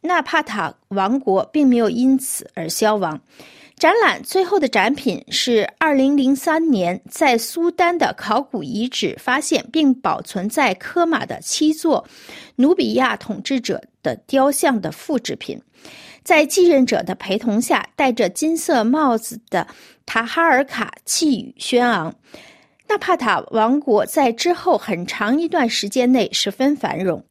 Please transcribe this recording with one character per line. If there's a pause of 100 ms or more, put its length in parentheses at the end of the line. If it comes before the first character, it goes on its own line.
纳
帕
塔 (160)
王
国
并
没
有
因
此
而
消
亡。 (560)
展 (100)
览
最
后
的
展
品
是 (100)
二
零
零
三
年
在
苏
丹
的
考
古
遗
址
发
现
并
保
存
在
科
马
的
七
座 (520)
努
比
亚
统
治
者 (220)
的 (100)
雕
像
的
复
制
品。 (640)
在
继
任
者
的
陪
同
下，
戴
着
金
色
帽
子 (100)
的 (400)
塔
哈
尔
卡 (120)
气
宇
轩
昂。 (760)
纳
帕
塔 (120)
王
国
在
之
后
很
长
一
段
时
间
内
十
分
繁
荣